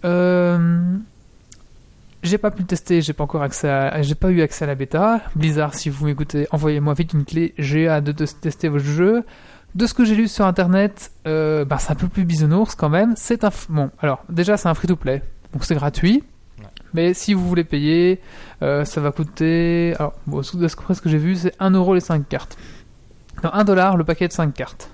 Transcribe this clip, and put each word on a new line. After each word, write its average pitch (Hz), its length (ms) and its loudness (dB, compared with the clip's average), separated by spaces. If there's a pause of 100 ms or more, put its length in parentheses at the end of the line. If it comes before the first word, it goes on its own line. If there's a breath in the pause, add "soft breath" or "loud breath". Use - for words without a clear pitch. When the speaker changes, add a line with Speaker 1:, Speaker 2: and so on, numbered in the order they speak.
Speaker 1:
Euh... 175 720 2 (1400)
j'ai 180 160 0
pas 208 140 0
pu 190 120 -4
le 180 40 -6
tester, 175 340 0
j'ai 151 120 -2
pas 156 100 -4
encore 147 200 -2
accès 143 260 -2
à... 135 320 0
j'ai 147 120 0
pas 190 160 0
eu 180 120 4
accès 156 240 -2
à - 20 -2
la 143 80 -2
bêta. 185 460 0 (160)
Blizzard, 151 360 0
si - 160 -6
vous 143 160 -4
m'écoutez, 147 460 -2
envoyez-moi 151 420 0
vite 160 200 -2
une 147 100 2
clé, 160 340 -2
j'ai 151 300 2
hâte 151 160 2
de 143 80 -2
te-, 151 140 -2
tester - 420 -6
votre 143 160 0
jeu. 180 400 2 (500 loud breath)
De 214 140 0
ce - 60 -2
que 247 100 4
j'ai 214 120 4
lu 226 120 4
sur - 180 0
internet, 185 680 2 (160)
euh, 156 360 0
bah, 143 160 -2
c'est - 140 -2
un - 20 -2
peu 180 140 -2
plus 185 160 0
bisounours 165 500 2
quand 151 140 0
même. 202 260 2
C'est 233 300 -2
un 208 40 4
f-, - 200 -8
bon, 147 200 0 (120)
alors, 139 260 -2
déjà, 175 300 0
c'est 180 100 -2
un 165 60 2
free-to-play, 151 480 -2 (320)
donc 143 100 -6
c'est 170 120 0
gratuit. 147 480 2 (360)
Speaker 2:
Ouais. 104 60 -18 (280)
Speaker 1:
Mais 170 200 2
si 202 200 -2
vous 180 140 0
voulez 175 160 0
payer, 165 560 2 (440 loud breath)
euh, 143 200 0
ça 147 160 -6
va 143 140 -2
coûter, 165 840 0
alors, 147 140 -4 (160)
bon, 143 120 -6
de - 40 -6
ce, 180 140 -10
d'après 170 380 -2
ce 185 60 -14
que - 60 -2
j'ai 156 120 2
vu, 175 160 0
c'est 175 260 -2
un 190 100 2
euro 185 220 4
les 180 80 4
cinq 156 260 -2
cartes. - 300 -8 (880 loud breath)
Non, 165 80 -2
un 208 100 2
dollar 190 320 4
le 165 80 2
paquet 165 240 0
de 170 60 -4
cinq 151 200 0
cartes. - 400 -12